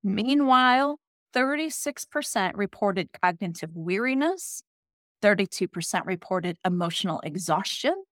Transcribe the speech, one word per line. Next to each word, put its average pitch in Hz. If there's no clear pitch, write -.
Meanwhile, 254
thirty-six 285
percent 196
reported 196
cognitive 175
weariness, 254
thirty-two 196
percent 175
reported 175
emotional 175
exhaustion 185